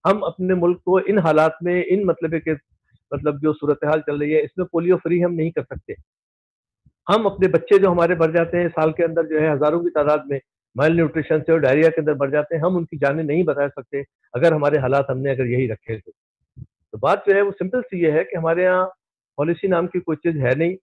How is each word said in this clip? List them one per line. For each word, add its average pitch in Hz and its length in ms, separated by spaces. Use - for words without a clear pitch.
हम 202 180
अपने 185 340
मुल्क 175 280
को 185 180
इन 202 180
हालात 156 420
में, 175 240
इन 196 200
मतलब 165 280
है 156 60
कि 160 120
मतलब 143 280
जो 151 140
सूरत 147 320
हाल 156 160
चल 147 180
रही 147 120
है, 156 100
इसमें 180 260
पोलियो 175 300
फ्री 170 220
हम 175 140
नहीं 165 160
कर 147 140
सकते। - 320
हम 214 200
अपने 190 240
बच्चे 170 280
जो 190 120
हमारे 175 260
मर 160 160
जाते 170 260
हैं 175 120
साल 160 220
के 170 120
अंदर 160 220
जो 156 140
है 156 120
हजारों 151 280
की 170 120
तादाद 147 340
में 139 140
malnutrition 156 680
से 165 100
और 160 80
डायरिया 147 280
के 160 120
अंदर 147 160
मर 139 140
जाते 151 260
हैं, 151 60
हम 180 140
उनकी 165 220
जानें 143 260
नहीं 156 200
बचा 143 260
सकते 139 340
अगर 160 200
हमारे 147 260
हालात 135 300
हमने 135 200
अगर 127 180
यही 123 200
रखे 110 300
तो। - 140
तो 107 80
बात 180 280
जो 196 60
है 202 80
वो 202 100
सिंपल 196 300
सी 180 200
ये 156 80
है 156 140
कि - 120
हमारे 165 280
यहाँ 185 220
पॉलिसी 170 300
नाम 180 200
की 180 120
कोई 160 180
चीज 170 200
है 127 180
नहीं। 170 260